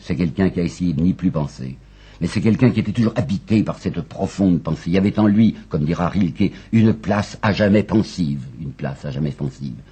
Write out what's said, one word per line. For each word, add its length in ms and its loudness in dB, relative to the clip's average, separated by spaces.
c'est 160 -6
quelqu'un 320 0
qui 100 -6
a 40 0
essayé 280 -2
de 100 0
n'y 120 2
plus 180 -2
penser. 460 -6
Mais 80 -4
c'est 140 -2
quelqu'un 300 4
qui 100 0
était 100 -2
toujours 240 0
habité 480 0
par 160 -4
cette 220 -4
profonde 600 0
pensée. 280 -4
Il 40 0
y 40 4
avait 200 2
en 100 4
lui, 280 4
comme 160 0
dira 240 0
Rilke, 420 0
une 200 6
place 480 -4
à 120 2
jamais 300 4
pensive, 580 -2
une 140 -10
place 320 -8
à 60 -6
jamais 200 -4
pensive. 440 -8